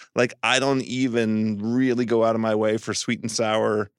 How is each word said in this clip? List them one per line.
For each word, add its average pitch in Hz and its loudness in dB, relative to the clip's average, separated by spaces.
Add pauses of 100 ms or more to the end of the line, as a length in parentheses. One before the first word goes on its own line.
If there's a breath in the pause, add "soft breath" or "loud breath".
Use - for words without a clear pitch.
(140 loud breath)
Like, 123 0
I 127 2
don't 135 0
even 110 0 (160)
really 123 2
go 113 2
out 113 2
of 113 -2
my 110 0
way 110 2
for 110 -4
sweet - -4
and 113 -8
sour 107 0